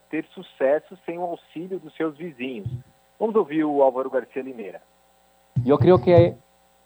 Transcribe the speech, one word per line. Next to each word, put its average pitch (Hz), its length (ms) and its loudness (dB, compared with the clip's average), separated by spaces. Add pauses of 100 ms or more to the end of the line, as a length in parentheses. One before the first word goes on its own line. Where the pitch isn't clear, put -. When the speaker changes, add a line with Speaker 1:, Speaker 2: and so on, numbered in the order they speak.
Speaker 1:
ter 156 180 -8
sucesso 156 800 -4
sem 170 140 -10
o 180 40 -8
auxílio 175 580 -10
dos 156 160 -20
seus 160 200 -6
vizinhos. 131 520 -10 (500)
Vamos 214 160 -4
ouvir 160 300 0
o 143 180 2
Álvaro 131 260 2
Garcia 127 320 -6
Linera. 113 400 -12 (840)
Speaker 2:
Eu 143 100 4
creio 180 240 6
que 170 360 6 (500)